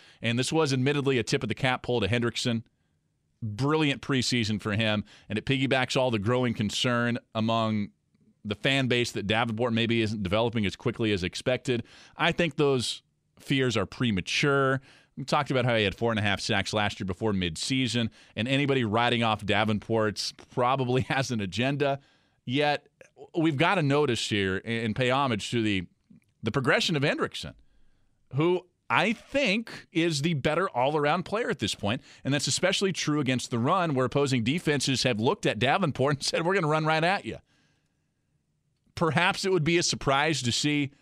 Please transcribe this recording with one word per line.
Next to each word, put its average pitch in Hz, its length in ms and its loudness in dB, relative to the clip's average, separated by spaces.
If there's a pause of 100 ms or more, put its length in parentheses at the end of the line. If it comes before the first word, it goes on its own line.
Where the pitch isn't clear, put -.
(200)
And 117 180 -2
this - 140 -2
was 156 200 2
admittedly 135 460 0
a 110 40 0
tip 131 200 -2
of 117 60 -6
the 104 60 -2
cap 127 300 -2
poll 123 160 0
to 110 80 0
Hendrickson. 117 560 -2 (800)
Brilliant 135 580 0
preseason 117 580 0
for 107 120 -4
him, 107 320 0 (240)
and 101 80 -4
it 107 100 -4
piggybacks 131 500 0
all 127 160 2
the 110 80 0
growing 120 340 0
concern 120 640 -2 (160)
among 110 540 0 (560)
the 104 100 -4
fan 139 320 0
base 120 260 0
that 101 140 -6
Davenport 113 460 0
maybe 113 280 2
isn't 110 220 -2
developing 107 420 0
as 92 120 -2
quickly 113 360 -2
as 92 120 -2
expected. 123 580 -2 (340)
I 165 160 2
think 160 240 0
those 139 460 0 (380)
fears 131 360 0
are 98 100 0
premature. 131 920 0 (360)
We 139 80 -10
talked 147 260 0
about 127 140 2
how 123 120 2
he 107 60 4
had 95 140 0
four 117 160 0
and 107 80 0
a - 20 0
half 101 180 0
sacks 101 320 -2
last 104 280 -2
year 104 40 -4
before 104 280 -2
midseason, 113 760 -2 (260)
and 110 100 -2
anybody 135 380 2
writing 117 400 2
off 107 200 0
Davenport's 107 880 0 (220)
probably 127 480 0
<laughs> - 60 -6
has 131 240 -2
an 113 80 -2
agenda. 135 580 -2 (460)
Yet, 147 420 0 (500)
we've 156 200 2
got 170 200 4
to 175 60 2
notice 139 460 2
here 98 360 0
and 113 300 -4
pay 127 160 0
homage 127 400 0
to 117 120 0
the, 98 240 0 (580)
the 110 80 0
progression 160 440 0
of 135 60 0
Hendrickson, 160 520 -4 (800)
who 175 320 0 (240)
I 165 220 2
think 226 800 -2
is 160 300 0
the 170 120 0
better 156 360 0
all-around 147 520 0
player - 280 -4
at 131 100 -4
this 101 160 -2
point, 104 260 -4 (220)
and 135 100 0
that's 143 140 -2
especially 190 440 0
true 151 280 -2
against 131 320 -2
the 120 80 -2
run, 160 340 0
where 127 100 2
opposing 131 380 0
defenses 139 600 0
have 117 160 2
looked 147 260 0
at 117 140 0
Davenport 143 560 2
and - 80 -10
said, 175 200 -2
"We're 180 100 2
gonna 185 120 0
run 156 180 0
right 156 200 2
at 185 200 0
you." - 140 -8 (1600)
Perhaps 170 500 0
it 190 80 0
would 170 120 2
be 170 140 4
a 170 40 2
surprise 139 600 0
to 120 100 0
see 147 380 0 (120)